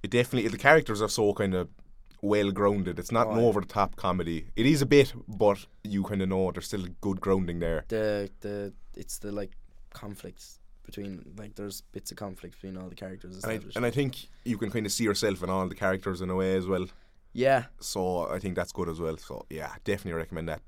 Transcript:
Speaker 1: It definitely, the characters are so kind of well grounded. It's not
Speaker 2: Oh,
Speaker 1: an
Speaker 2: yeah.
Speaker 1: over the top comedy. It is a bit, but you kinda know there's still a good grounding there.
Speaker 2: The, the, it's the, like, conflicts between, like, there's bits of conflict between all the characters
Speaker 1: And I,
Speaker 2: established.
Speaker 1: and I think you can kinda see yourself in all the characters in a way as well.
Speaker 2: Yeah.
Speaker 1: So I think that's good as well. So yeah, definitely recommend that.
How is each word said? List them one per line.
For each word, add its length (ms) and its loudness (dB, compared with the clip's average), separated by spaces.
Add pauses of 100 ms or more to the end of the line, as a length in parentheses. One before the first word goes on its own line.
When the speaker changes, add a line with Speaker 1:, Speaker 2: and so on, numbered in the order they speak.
Speaker 1:
It 80 -4
definitely, 400 4
the 80 -6
characters 440 8
are 60 2
so 260 2
kind 200 0
of 140 0 (540)
well 300 4
grounded. 480 2
It's 120 -8
not 140 4
Speaker 2:
Oh, 60 -2
Speaker 1:
an 80 2
Speaker 2:
yeah. 60 6
Speaker 1:
over 140 6
the 60 -6
top 300 0
comedy. 580 0
It 120 4
is 160 6
a 40 2
bit, 260 8 (140)
but 400 4 (160)
you 220 0
kinda 220 0
know 260 2
there's 140 -8
still 180 -4
a 40 -6 (120)
good 200 0
grounding 380 2
there. 300 0
Speaker 2:
The, 420 0 (100)
the, 320 -6 (220)
it's 240 -10
the, 140 -8
like, 180 -6 (420)
conflicts 680 -14 (240)
between, 520 -12
like, 200 -14
there's 240 -10 (120)
bits 200 -10
of 60 -14
conflict 360 -10
between 260 -12
all 80 -10
the 60 -12
characters 480 -12
Speaker 1:
And 80 -6
I, 60 -2
Speaker 2:
established. 200 -10
Speaker 1:
and 80 -2
I 60 2
think 380 -4 (160)
you 140 -2
can 120 -4
kinda 200 -2
see 140 -2
yourself 380 2
in 80 -2
all 180 0
the 60 -6
characters 460 -2
in 100 -4
a 60 0
way 200 2
as 120 0
well. 180 0 (460)
Speaker 2:
Yeah. 320 2 (160)
Speaker 1:
So 500 -2
I 80 -4
think 180 -4
that's 160 -2
good 160 -4
as 100 -6
well. 200 -4
So 320 -14
yeah, 240 -10 (100)
definitely 340 -2
recommend 300 -6
that. 200 -6